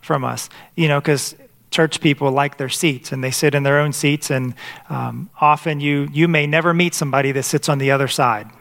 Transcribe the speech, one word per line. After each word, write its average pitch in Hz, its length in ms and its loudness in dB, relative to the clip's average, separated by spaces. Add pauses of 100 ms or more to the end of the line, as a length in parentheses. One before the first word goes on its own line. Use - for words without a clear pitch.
from 143 240 -2
us, 123 240 -6 (260)
you 160 140 2
know, 143 120 2
'cause - 360 -2 (340)
church 160 300 0
people 143 300 2
like 143 260 0
their 135 120 -6
seats, 139 440 -2
and 131 100 -6
they 131 80 -2
sit 143 240 2
in 143 80 2
their 139 160 4
own 147 140 0
seats, 147 380 0
and, 127 240 -2 (340)
um, 123 420 -6 (100)
often 151 400 2
you, 143 320 0
you 156 160 2
may 151 180 2
never 160 280 2
meet 175 200 2
somebody 135 380 0
that 131 120 -2
sits - 240 -2
on 143 100 2
the 135 120 0
other 135 180 2
side. 113 400 0 (120)